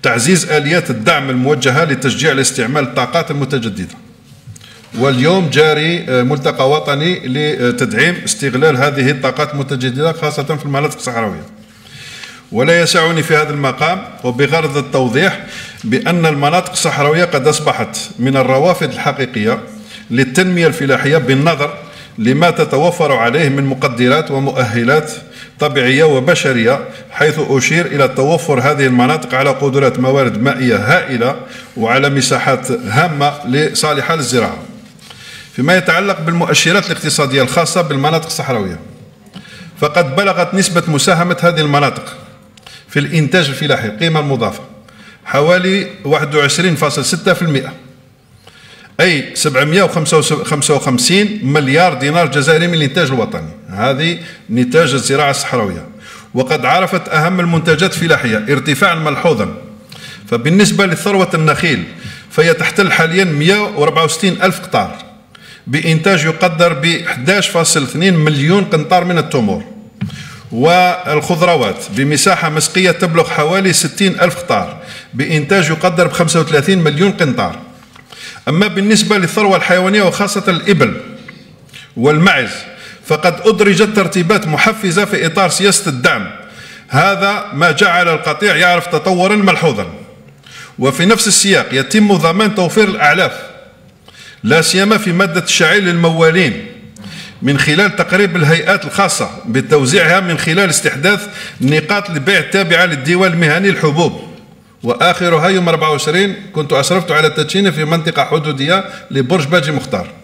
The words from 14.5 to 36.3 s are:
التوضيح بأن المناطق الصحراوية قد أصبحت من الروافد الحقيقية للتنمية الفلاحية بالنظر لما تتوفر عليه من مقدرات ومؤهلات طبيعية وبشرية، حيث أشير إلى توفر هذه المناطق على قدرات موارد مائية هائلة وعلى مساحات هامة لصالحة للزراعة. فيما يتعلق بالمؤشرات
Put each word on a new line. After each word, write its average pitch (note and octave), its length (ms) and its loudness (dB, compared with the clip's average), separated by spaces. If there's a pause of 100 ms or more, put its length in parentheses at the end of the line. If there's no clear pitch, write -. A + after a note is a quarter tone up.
التوضيح C3+ 640 0 (440)
بأن D#3+ 420 0
المناطق D3+ 440 0
الصحراوية D3 540 0
قد D3+ 220 -2
أصبحت C#3+ 500 -2 (220)
من C3+ 180 0
الروافد C3+ 560 2
الحقيقية A#2+ 680 -2 (520)
للتنمية E3 560 2
الفلاحية C#3 520 0
بالنظر C#3+ 560 0 (440)
لما C#3 320 2
تتوفر D#3 640 0
عليه B2+ 360 2
من C#3 160 0
مقدرات B2+ 680 0
ومؤهلات C3 840 0 (460)
طبيعية C3+ 460 2
وبشرية، C3 760 2 (300)
حيث D3+ 280 0
أشير D3 480 0
إلى C#3 220 0
توفر C#3 520 0
هذه C#3 260 0
المناطق B2+ 480 0
على C#3 160 0
قدرات C3+ 480 0
موارد B2+ 440 0
مائية B2+ 340 0
هائلة B2 600 0 (400)
وعلى B2+ 340 0
مساحات C3+ 600 -2
هامة C#3+ 640 0 (140)
لصالحة D3 680 -2
للزراعة. A#2+ 400 -2 (1000)
فيما D#3 200 2
يتعلق F3+ 440 0
بالمؤشرات E3+ 680 0